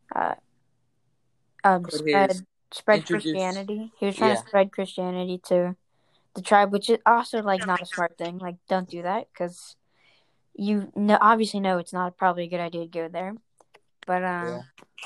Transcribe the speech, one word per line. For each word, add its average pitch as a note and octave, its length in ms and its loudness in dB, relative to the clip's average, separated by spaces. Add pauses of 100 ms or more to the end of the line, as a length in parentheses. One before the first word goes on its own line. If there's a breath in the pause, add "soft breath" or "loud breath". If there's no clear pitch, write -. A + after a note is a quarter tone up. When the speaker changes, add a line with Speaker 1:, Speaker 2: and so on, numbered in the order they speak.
(140)
Speaker 1:
uh, - 200 -2 (1300)
um, F#3 200 4
Speaker 2:
Put D#3+ 100 -8
Speaker 1:
spread, D#3 360 2
Speaker 2:
his, F#3 120 -8 (300)
Speaker 1:
spread G#3+ 280 2
Speaker 2:
introduce, F3 220 -2 (100)
Speaker 1:
Christianity. G3 680 -6
He G3+ 80 -2
was G3 100 -2
trying A3 140 4
Speaker 2:
yeah. A3+ 120 2
Speaker 1:
to - 60 -20
spread G3 240 2
Christianity F3+ 720 -4
to F3+ 300 2 (580)
the F#3 80 -10
tribe, G3+ 300 6
which G3+ 180 -2
is A3+ 160 4
also, A#3 360 2
like, G3 240 0
not F3+ 160 0
a F3 40 -12
smart E3+ 320 -6
thing. E3+ 200 -8
Like, F3+ 180 -10 (120)
don't F#3 200 -2
do F3 140 -10
that, G3 320 -4
'cause - 420 -10 (760)
you G3+ 400 -2
kn-, G#3 260 4
obviously G#3+ 400 4
know F#3 180 0
it's E3+ 140 -10
not F3+ 240 -4
probably F3 280 0
a E3+ 40 -8
good F3 120 -4
idea E3+ 220 -6
to E3+ 60 -12
go E3 200 -8
there. F#3 280 -8 (720)
But, F3+ 180 0
um, F3 240 -4
Speaker 2:
Yeah. B2 140 -8 (440)